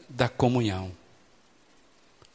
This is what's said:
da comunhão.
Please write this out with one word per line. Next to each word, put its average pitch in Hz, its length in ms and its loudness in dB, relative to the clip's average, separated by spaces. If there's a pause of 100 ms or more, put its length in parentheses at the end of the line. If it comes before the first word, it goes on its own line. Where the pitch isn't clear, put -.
da 123 180 0
comunhão. 110 640 0 (1400)